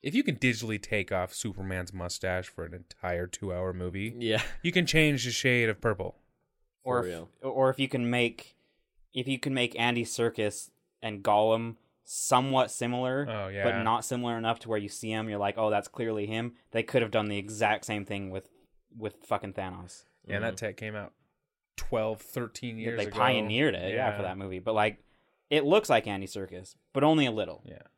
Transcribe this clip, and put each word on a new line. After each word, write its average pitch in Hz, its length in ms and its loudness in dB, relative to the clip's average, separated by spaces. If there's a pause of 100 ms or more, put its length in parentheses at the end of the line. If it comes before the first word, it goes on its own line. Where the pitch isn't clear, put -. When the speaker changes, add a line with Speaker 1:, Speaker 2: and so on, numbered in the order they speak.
Speaker 1:
If 147 120 -4
you 269 80 4
can 151 140 0
digitally 110 440 0
take 101 300 -2
off 92 240 0
Superman's 95 580 -6
mustache 92 560 -4
for - 160 -10
an 85 100 -12
entire 90 520 -4
two-hour 92 460 -4
movie, 90 460 -6
Speaker 2:
Yeah. 110 240 2 (200)
Speaker 1:
you 170 80 2
can 175 160 2
change 147 380 4
the 123 60 -4
shade 120 380 4
of 104 120 -2
purple. 98 360 0 (680)
Speaker 3:
Or 123 180 2
Speaker 2:
For 92 60 -4
Speaker 3:
if, 87 60 -6
Speaker 2:
real. 85 140 -10 (140)
Speaker 3:
or 131 280 4
if 127 100 -2
you 135 80 2
can 123 200 0
make, 120 460 0 (580)
if 127 140 -4
you 135 140 -2
can 139 120 -2
make 123 260 0
Andy 120 260 2
Serkis 113 680 -2 (320)
and 104 220 -8
Gollum 110 520 4 (280)
somewhat 131 680 2
similar, 127 580 -2
Speaker 1:
Oh, 104 180 -4
Speaker 3:
but 95 60 -8 (220)
Speaker 1:
yeah. 98 80 -2
Speaker 3:
not 113 220 2
similar 120 340 -2
enough 113 220 0
to - 80 -14
where 110 100 0
you 101 100 -4
see 110 220 -8
him, 110 180 -2
you're 104 120 -4
like, 101 180 0
"Oh, 107 120 4
that's 104 180 2
clearly 110 380 -4
him." 113 260 -4 (180)
They 113 140 0
could 123 180 2
have 107 80 -2
done 107 160 2
the 101 120 -2
exact 104 460 0
same 104 200 -4
thing 98 260 -6
with, 95 180 -8 (480)
with 107 280 -8
fucking 98 300 -4
Thanos. 90 500 -8 (200)
Speaker 1:
Yeah, 101 120 -4
and 104 80 -2
that 113 100 -2
Speaker 2:
Mm-hmm. 110 120 -6
Speaker 1:
tech 98 100 -6
came 107 180 -8
out 104 180 -10 (640)
twelve, 110 440 0
thirteen 120 560 -8
Speaker 3:
They, 110 60 -8
Speaker 1:
years 120 160 -2
Speaker 3:
they 104 80 0
Speaker 1:
ago. 104 120 -6
Speaker 3:
pioneered 120 560 4
it, 90 200 -2
yeah, 123 180 2
for 104 100 -4
Speaker 1:
Yeah. 92 60 -2
Speaker 3:
that 95 100 -6
movie. 92 220 -6
But, 107 140 0
like, 107 280 2 (480)
it 147 140 4
looks 196 260 4
like 113 160 6
Andy 98 220 -4
Serkis, 92 480 -10 (160)
but 135 100 2
only 151 240 6
a 120 60 0
little. 92 340 -4
Speaker 1:
Yeah. - 160 -18 (160)